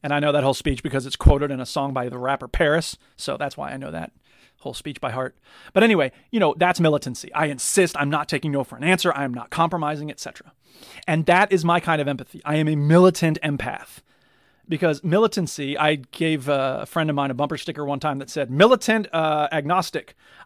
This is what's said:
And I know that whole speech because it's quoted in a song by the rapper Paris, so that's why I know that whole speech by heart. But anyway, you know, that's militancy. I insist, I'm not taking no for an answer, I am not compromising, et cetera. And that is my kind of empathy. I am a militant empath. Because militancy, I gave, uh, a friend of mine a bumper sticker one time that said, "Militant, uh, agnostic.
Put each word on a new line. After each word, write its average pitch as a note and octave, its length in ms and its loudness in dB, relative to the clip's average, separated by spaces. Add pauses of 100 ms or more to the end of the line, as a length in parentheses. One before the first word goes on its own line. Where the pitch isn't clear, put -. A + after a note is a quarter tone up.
And C#3+ 120 -4
I D3 80 0
know D3 100 2
that C#3+ 140 2
whole C3+ 80 4
speech C3+ 280 -4
because C3 240 -4
it's C3+ 120 -8
quoted C#3+ 340 6
in C3 80 -6
a B2+ 60 -8
song C#3 260 -4
by B2+ 160 -4
the B2 100 -10
rapper B2+ 300 -2
Paris, D#3 500 0 (200)
so - 180 -6
that's C#3+ 220 -8
why C#3+ 140 -8
I C3+ 40 -10
know C#3 160 -12
that - 220 -10 (480)
whole C3+ 120 -10
speech - 280 -12
by C3 100 -6
heart. B2+ 240 -6 (380)
But G3 100 6
anyway, F3+ 300 4 (180)
you A#3 80 0
know, D#3+ 160 4
that's F3 240 2
militancy. D3 540 0
I D3+ 140 0
insist, D#3 520 0
I'm C#3+ 100 0
not D3+ 200 -2
taking D3+ 200 -2
no C#3 140 0
for A#2 140 -12
an B2+ 80 -10
answer, F3+ 280 2
I C#3 120 -4
am B2+ 80 -6
not A#2 160 -12
compromising, D#3 600 -4
et - 120 -14
cetera. - 320 -16 (520)
And D#3+ 200 0
that F#3 260 6
is E3+ 140 2
my E3+ 160 2
kind D#3+ 180 0
of C#3+ 80 -2
empathy. C3+ 380 -8
I D3+ 100 -2
am D#3 140 2
a D#3 80 0
militant E3 680 4
empath. C#3+ 540 -6 (720)
Because D#3 340 0
militancy, E3+ 760 0
I D3+ 180 2
gave, C#3+ 520 -4
uh, C3+ 360 0
a - 20 -8
friend D#3+ 240 -2
of D3 80 -2
mine C#3 140 -2
a - 20 -4
bumper C#3+ 240 -4
sticker D3 260 -10
one C#3 160 -4
time C#3+ 200 -4
that C#3 100 -12
said, C3+ 200 -4
"Militant, A3 640 2
uh, D#3 400 -2
agnostic. D#3+ 640 -4 (300)